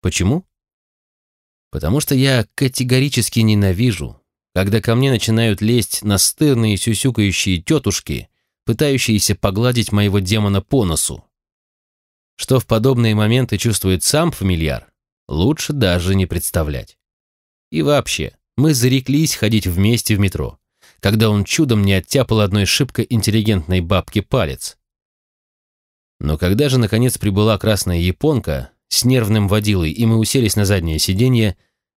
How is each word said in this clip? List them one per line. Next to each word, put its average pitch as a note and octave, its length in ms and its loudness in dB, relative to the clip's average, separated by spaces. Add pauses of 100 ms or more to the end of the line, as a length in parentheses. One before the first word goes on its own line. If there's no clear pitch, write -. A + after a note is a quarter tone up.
Почему? A2 440 0 (1300)
Потому D#2 280 -2
что D3 160 -2
я C3 300 2 (100)
категорически B2+ 840 -2
ненавижу, G2+ 840 0 (320)
когда G2 280 0
ко A#2 140 0
мне C3+ 160 2
начинают A2 500 0
лезть A2+ 420 0
настырные A2 720 2
сюсюкающие G2+ 840 0
тётушки, - 680 -2 (360)
пытающиеся A#2+ 720 0
погладить A2+ 560 0
моего G#2 280 2
демона G2+ 420 0
по B2+ 240 0
носу. D#2 400 -4 (1080)
Что - 240 0
в - 80 -8
подобные A#2 480 2
моменты A2 420 0
чувствует F#2+ 460 0
сам D#3+ 280 0
фамильяр, D#2+ 600 -4 (360)
лучше C3 460 -2
даже F#2 420 0
не F#2+ 100 2
представлять. D2+ 720 -6 (720)
И D#3+ 100 -2
вообще, C#3 560 -2 (180)
мы D3+ 180 2
зареклись C3 640 0
ходить G#2+ 320 0
вместе G#2 480 0
в G2 40 -2
метро, D#2 400 -2 (400)
когда G#2+ 300 2
он G#2 140 2
чудом A2+ 400 0
не G2 100 4
оттяпал A2 480 0
одной G2+ 240 2
шибко - 360 -2
интеллигентной G#2+ 800 0
бабке F2+ 400 -2
палец. F2 560 -4 (1400)
Но D#2 180 -2
когда G#2+ 320 0
же, B2+ 80 2
наконец, A#2 400 0
прибыла G#2 400 0
красная G2 420 0
японка F2+ 720 -2 (160)
с - 160 -2
нервным A2 440 2
водилой, G2+ 440 0
и A#2 140 -2
мы A2+ 120 2
уселись A2 380 0
на G#2 100 2
заднее E2 340 0
сиденье, A2 580 0 (400)